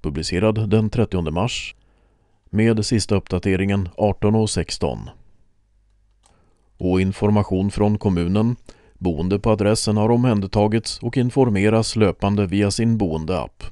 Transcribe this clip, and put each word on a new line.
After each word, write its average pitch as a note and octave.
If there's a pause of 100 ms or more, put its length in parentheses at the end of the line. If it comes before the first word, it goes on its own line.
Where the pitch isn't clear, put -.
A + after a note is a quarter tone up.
Publicerad F#2+
den A2
trettionde F#2
mars F2+ (760)
med A2
sista G#2
uppdateringen F#2+
arton G#2
och A2
sexton. B1+ (1700)
Och F#2
information G2
från G#2
kommunen. G2+ (420)
Boende F2+
på A2+
adressen G#2+
har G#2+
omhändertagits G#2+
och -
informeras A2+
löpande G2+
via G2
sin A2+
boendeapp. D#2+